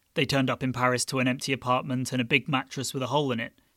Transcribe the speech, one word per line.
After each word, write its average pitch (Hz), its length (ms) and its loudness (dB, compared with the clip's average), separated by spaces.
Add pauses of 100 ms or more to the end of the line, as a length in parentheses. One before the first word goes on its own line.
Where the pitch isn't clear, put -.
(140)
They 160 100 2
turned 135 240 2
up 123 140 -2
in 131 100 0
Paris 123 340 2
to 135 120 -2
an 127 100 2
empty 135 240 -2
apartment 127 600 0
and 127 100 -2
a 117 120 0
big 139 140 2
mattress 131 460 -4
with 135 80 -4
a 123 60 -4
hole 139 220 2
in 113 100 -2
it. - 200 -10 (160)